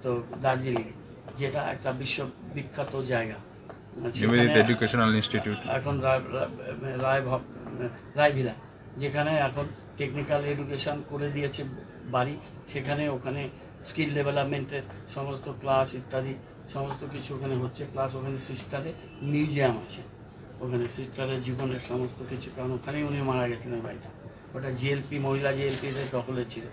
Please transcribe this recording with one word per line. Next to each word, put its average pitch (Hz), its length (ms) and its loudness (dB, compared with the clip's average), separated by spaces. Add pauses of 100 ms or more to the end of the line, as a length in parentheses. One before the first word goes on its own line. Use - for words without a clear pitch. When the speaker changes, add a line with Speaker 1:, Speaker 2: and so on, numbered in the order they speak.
Speaker 1:
তো 123 200 2 (180)
দার্জিলিং, 131 420 4 (540)
যেটা 135 240 0
একটা - 300 -2
বিশ্ববিখ্যাত 135 1080 -4
জায়গা, 117 320 0 (600)
Speaker 2:
নিবেদিত 117 200 -2
Speaker 1:
সেখানে 117 440 8
Speaker 2:
Educational 110 560 8
Institute। 104 420 2 (100)
Speaker 1:
এখন 135 340 0
রা-, 131 180 6 (140)
রা-, 127 680 -4
রায় 135 200 4
ভ-, 127 180 2 (760)
রায়ভিলা, 139 380 4 (440)
যেখানে 143 340 2
এখন 139 320 4 (340)
technical 143 480 0
education 143 640 -2
করে 143 220 -2
দিয়েছে 139 320 -2 (420)
বাড়ি, 127 320 2 (300)
সেখানে 147 420 0
ওখানে 135 400 -2 (320)
skill 147 320 0
ডেভেলপমেন্টের 143 680 0 (340)
সমস্ত 139 340 -6 (100)
class 135 340 4
ইত্যাদি 131 400 -2 (400)
সমস্ত 139 380 -4
কিছু 139 240 -6
ওখানে 135 200 -2
হচ্ছে, 127 360 -2
Plus 131 240 -2
ওখানে 135 220 -4
সিস্টারের 139 560 -6 (280)
museum 143 560 4
আছে, - 240 -8 (600)
ওখানে 123 260 0
সিস্টারের 131 560 -4
জীবনের 127 440 0
সমস্ত 123 420 -2
কিছু, 127 260 -6
কারণ 127 160 -2
ওখানেই 139 320 -2
উনি 143 180 0
মারা 127 260 4
গেছিলেন 120 340 -2
বাড়িটা। - 280 -8 (480)
ওটা 131 140 -2
জিএলপি, 139 480 0
মহিলা 135 320 4
জিএলপি 135 360 0
দের 135 240 -2
দখলে 123 380 0
ছিল। 117 240 -8